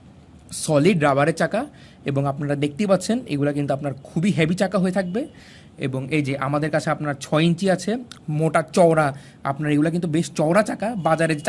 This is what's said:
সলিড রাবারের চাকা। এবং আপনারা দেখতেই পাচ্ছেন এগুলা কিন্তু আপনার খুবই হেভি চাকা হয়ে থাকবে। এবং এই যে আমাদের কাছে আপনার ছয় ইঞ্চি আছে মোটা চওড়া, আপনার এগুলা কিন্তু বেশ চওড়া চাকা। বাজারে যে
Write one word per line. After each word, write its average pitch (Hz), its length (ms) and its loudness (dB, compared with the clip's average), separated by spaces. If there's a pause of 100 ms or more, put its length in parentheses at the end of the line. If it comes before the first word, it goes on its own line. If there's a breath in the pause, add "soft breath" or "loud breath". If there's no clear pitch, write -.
(640)
সলিড 160 420 4
রাবারের 147 360 2
চাকা। 190 200 -2 (480 loud breath)
এবং 139 220 0
আপনারা 143 320 -4
দেখতেই 151 280 -2
পাচ্ছেন 190 260 0 (160)
এগুলা 143 240 0
কিন্তু 143 200 -2
আপনার 143 160 -6 (140)
খুবই 180 300 0
হেভি 165 240 2
চাকা 196 220 0
হয়ে 185 140 0
থাকবে। 190 240 -2 (640 loud breath)
এবং 131 160 -4 (140)
এই 147 120 2
যে 139 60 -2 (140)
আমাদের 147 280 -2
কাছে 156 200 0
আপনার 147 280 -4
ছয় 156 240 2
ইঞ্চি 170 180 0 (100)
আছে 196 160 -4 (480)
মোটা 160 220 2 (140)
চওড়া, 160 320 6 (440 loud breath)
আপনার 147 240 -4
এগুলা 151 200 2
কিন্তু 175 200 -2
বেশ 165 120 0 (120)
চওড়া 170 300 4
চাকা। 226 200 -4 (180)
বাজারে 160 300 2
যে 151 120 -10